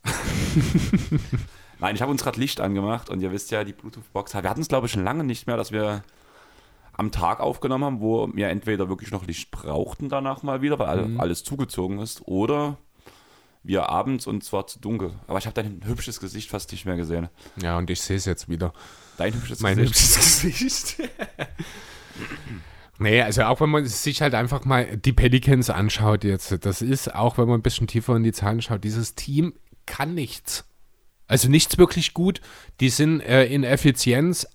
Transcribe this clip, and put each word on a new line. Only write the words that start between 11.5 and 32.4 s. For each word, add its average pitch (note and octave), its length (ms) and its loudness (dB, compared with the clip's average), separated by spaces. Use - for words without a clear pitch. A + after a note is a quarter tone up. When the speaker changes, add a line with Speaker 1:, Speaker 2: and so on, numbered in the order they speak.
Speaker 1:
ist, - 280 -10
oder C#3+ 500 0
wir F#2 240 0
abends A2+ 400 -2
und G#2 160 -4
zwar G2 240 -4
zu - 140 -18
dunkel. G#2 300 -4
Aber F#2 120 -2
ich G2 60 -6
habe A2+ 80 -8
dein G#2 320 -6
hübsches A#2 340 -6
Gesicht G#2+ 300 -10
fast - 240 -10
nicht - 120 -12
mehr F2+ 120 -2
gesehen. E2+ 320 -4
Speaker 2:
Ja, E2+ 160 -2
und E2+ 120 -2
ich F2+ 120 -4
seh's F#2+ 240 -4
jetzt - 240 -4
wieder. E2+ 240 -4
Speaker 1:
Dein G#2 160 -2
hübsches A#2 280 -6
Speaker 2:
Mein G2+ 160 4
Speaker 1:
Gesicht. A#2 180 4
Speaker 2:
hübsches - 460 4
Gesicht. - 640 -2
<laughs> A#3+ 80 -8
Nee, A2 220 6
also A2 220 2
auch B2 180 2
wenn D#3 80 4
man D3+ 160 2
sich C3+ 380 -2
halt C#3+ 100 2
einfach B2 320 0
mal B2+ 320 2
die B2+ 160 2
Pelicans B2+ 560 6
anschaut G#2+ 540 2
jetzt, G2 420 0
das G2 160 0
ist, C3 320 -2
auch A#2 240 2
wenn A#2+ 100 4
man A#2 120 4
ein - 20 -2
bisschen A#2 240 2
tiefer A#2 300 2
in A2+ 80 4
die A2+ 80 4
Zahlen G#2+ 280 0
schaut, A2 240 -4
dieses A2 300 -2
Team D3+ 400 0
kann D#3 300 -4
nichts. - 520 -8
Also B2+ 200 4
nichts D3+ 300 4
wirklich - 380 6
gut. F#3 260 0